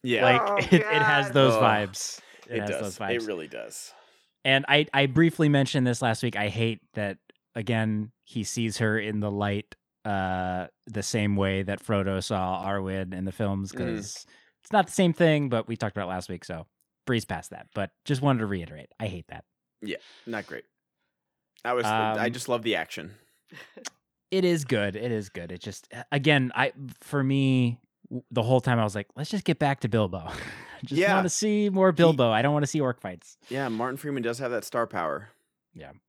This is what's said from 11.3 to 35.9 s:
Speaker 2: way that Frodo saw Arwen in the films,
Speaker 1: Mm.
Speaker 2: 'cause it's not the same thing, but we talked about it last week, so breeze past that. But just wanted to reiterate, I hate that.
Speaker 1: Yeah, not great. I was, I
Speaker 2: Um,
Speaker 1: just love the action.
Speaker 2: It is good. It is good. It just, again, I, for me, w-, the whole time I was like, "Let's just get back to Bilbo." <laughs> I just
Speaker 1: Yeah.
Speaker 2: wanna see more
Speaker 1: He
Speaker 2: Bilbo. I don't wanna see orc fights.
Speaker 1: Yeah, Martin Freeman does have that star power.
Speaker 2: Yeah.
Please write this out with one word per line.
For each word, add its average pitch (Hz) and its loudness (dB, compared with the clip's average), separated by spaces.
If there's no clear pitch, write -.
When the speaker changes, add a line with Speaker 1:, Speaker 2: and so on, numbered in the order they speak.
Speaker 2:
way 98 0
that 98 -4
Frodo 98 0
saw 92 -2
Arwen 95 -4
in 92 -6
the 98 -4
films, 98 -2
Speaker 1:
Mm. - -12
Speaker 2:
'cause 110 -8
it's - -12
not 202 4
the - -16
same 180 4
thing, 151 4
but 113 -2
we 113 -4
talked 107 -4
about 101 -4
it 90 -6
last 92 -6
week, 90 -10
so 82 -12
breeze 117 0
past 80 -8
that. - -16
But 98 -6
just 135 -2
wanted 139 2
to 110 -2
reiterate, 82 -8
I 113 -6
hate 90 -10
that. - -16
Speaker 1:
Yeah, 104 -8
not 110 -8
great. 64 -14
I 123 -2
was, 123 0
I 110 0
Speaker 2:
Um, 117 0
Speaker 1:
just 123 -10
love 120 0
the 110 0
action. 82 -8
Speaker 2:
It 185 2
is 170 2
good. 101 0
It 117 -4
is 104 -4
good. 85 -12
It 90 -12
just, - -14
again, 139 4
I, 131 0
for 143 -2
me, 131 2
w-, 123 -10
the 123 2
whole 127 4
time 120 2
I 113 2
was 104 -2
like, 101 -8
"Let's 147 -8
just 202 -4
get 160 2
back 139 0
to 123 -2
Bilbo." 101 2
<laughs> 80 -10
I 76 -10
just 139 -2
Speaker 1:
Yeah. 196 4
Speaker 2:
wanna 190 2
see 208 0
more 190 6
Speaker 1:
He 160 -2
Speaker 2:
Bilbo. 143 6
I 110 4
don't 143 2
wanna 147 2
see 151 -2
orc 127 -2
fights. - -12
Speaker 1:
Yeah, 131 -4
Martin 123 -4
Freeman 139 -6
does 117 -4
have 131 -4
that 113 -4
star 117 -2
power. 85 -6
Speaker 2:
Yeah. 71 -18